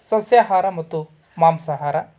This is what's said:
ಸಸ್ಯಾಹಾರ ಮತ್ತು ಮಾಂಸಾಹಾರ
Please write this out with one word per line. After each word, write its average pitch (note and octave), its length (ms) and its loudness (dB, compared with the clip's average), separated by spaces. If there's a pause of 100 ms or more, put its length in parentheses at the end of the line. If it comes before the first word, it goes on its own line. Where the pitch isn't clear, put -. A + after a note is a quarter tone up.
ಸಸ್ಯಾಹಾರ G#3+ 640 2
ಮತ್ತು E3 400 -8 (280)
ಮಾಂಸಾಹಾರ D3+ 580 0 (240)